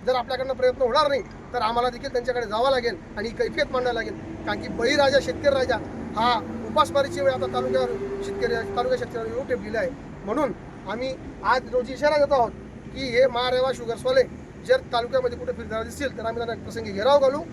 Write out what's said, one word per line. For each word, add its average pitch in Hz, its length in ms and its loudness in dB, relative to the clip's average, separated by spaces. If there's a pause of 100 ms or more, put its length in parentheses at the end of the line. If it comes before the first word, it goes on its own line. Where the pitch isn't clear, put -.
जर 254 80 2
आपल्याकडनं 254 400 -2
प्रयत्न 254 280 2
होणार 277 260 4
नाही 269 140 2 (300)
तर 240 100 -2
आम्हाला 233 280 2
देखील 240 220 -8
त्यांच्याकडे 240 340 0
जावं 226 240 2
लागेल 233 260 2 (200)
आणि 214 120 -4
ही 226 80 -8
कैफियत 285 360 0
मांडावी 247 240 0
लागेल, 220 180 -4 (300)
कारण 208 180 -2
की - 80 -8
बळीराजा, 269 520 4
शेतकरी 269 320 2
राजा 247 220 2 (400)
हा 233 180 4 (320)
उपासमारीची 277 540 2
वेळ 269 120 4
आता 220 220 -2
तालुक्यावर - 720 0
शेतकरी, 233 300 -2 (220)
तालुक्या 247 220 0
शेतकऱ्यांवर 233 300 -6
येऊ 240 200 -4
ठेपलेला 220 300 -2
आहे. 185 120 0 (340)
म्हणून 240 280 0 (380)
आम्ही 254 240 -4 (300)
आज 233 280 2
रोजी 247 200 0
इशारा 294 260 2
देत 285 140 4
आहोत 233 180 4 (360)
की 262 220 -6
हे 247 180 6
महारेवा 254 480 2
शुगर्सवाले 247 480 2 (460)
जर 254 120 6 (120)
तालुक्यामध्ये 240 460 0
कुठे 247 140 -6
फिरताना 220 300 -6
दिसतील 226 360 -4
तर 220 80 -4
आम्ही 233 180 -2
त्यांना 226 180 -6
प्रसंगी 208 300 -8
घेराव 247 260 6
घालू 269 240 4 (100)